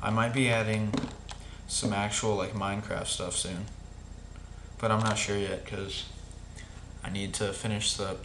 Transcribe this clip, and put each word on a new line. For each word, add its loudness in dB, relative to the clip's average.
I 2
might 4
be 6
adding 4
some 2
actual, 4
like, 0
Minecraft 0
stuff 0
soon. -2
But 4
I'm 6
not 4
sure 2
yet, 0
'cause -4
I -4
need -2
to 0
finish 0
the, -2